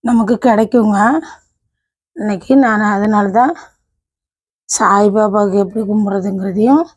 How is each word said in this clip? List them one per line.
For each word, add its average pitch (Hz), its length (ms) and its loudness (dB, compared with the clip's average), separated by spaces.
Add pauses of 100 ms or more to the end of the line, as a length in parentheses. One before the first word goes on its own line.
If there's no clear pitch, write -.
நமக்கு 226 260 2 (100)
கிடைக்குங்க. 220 540 2 (1200)
இன்னைக்கு 208 360 -2
நான் 220 280 2 (120)
அதனால 208 340 0
தான் 247 240 0 (1200)
சாய்பாபாவுக்கு 202 880 0
எப்படி 208 200 -6
கும்பிட்றதுங்கிறதையும் 202 1000 -2 (120)